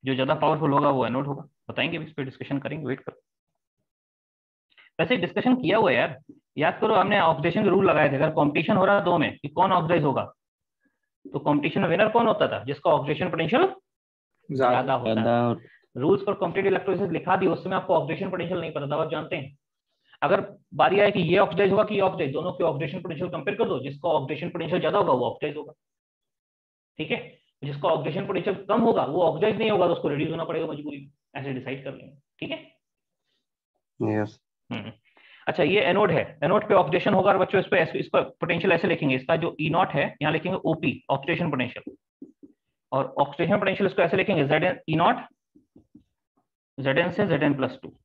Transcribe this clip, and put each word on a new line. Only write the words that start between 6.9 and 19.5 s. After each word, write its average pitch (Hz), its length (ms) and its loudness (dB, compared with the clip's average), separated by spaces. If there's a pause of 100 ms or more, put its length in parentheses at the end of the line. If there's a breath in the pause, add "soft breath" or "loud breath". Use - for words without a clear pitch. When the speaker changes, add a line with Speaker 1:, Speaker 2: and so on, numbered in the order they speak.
Speaker 1:
हमने 196 260 4
ऑक्सीडेशन 165 460 2
rule 190 240 4
लगाए 151 200 4
थे, 135 60 -2
अगर 151 160 2
competition 160 440 2
हो 185 80 4
रहा 202 140 4
है 185 60 -2
दो 175 140 2
में 107 200 0
कि 147 120 -10
कौन 180 220 2
ऑक्सीडाइज 170 300 2
होगा, 120 300 -2 (960)
तो - 120 -8
कॉम्पिटिशन 151 420 0
में 165 80 2
winner 185 200 2
कौन 233 180 2
होता 214 220 2
था? 104 160 -4
जिसका 139 260 -2
ऑक्सीडेशन 151 400 0
potential 165 320 0
Speaker 2:
ज्यादा। - 1080 -4
Speaker 1:
ज्यादा 127 220 0
होता 120 160 -2
है। 110 40 2
Speaker 2:
ज्यादा। 117 420 2 (400 loud breath)
Speaker 1:
Rules 175 260 0
for 202 100 -2
competitive 190 360 -2
electrolysis 185 440 -2
लिखा 165 240 0
दिया, 180 140 2
उस - 140 -2
समय 190 100 -4
आपको 185 200 0
ऑक्सीडेशन 160 360 -2
potential 175 300 -4
नहीं 160 120 -6
पता 143 140 -6
था, 143 80 -4
अब 151 60 -2
आप 160 100 -2
जानते 160 260 -6
हैं। 143 200 -10 (680 soft breath)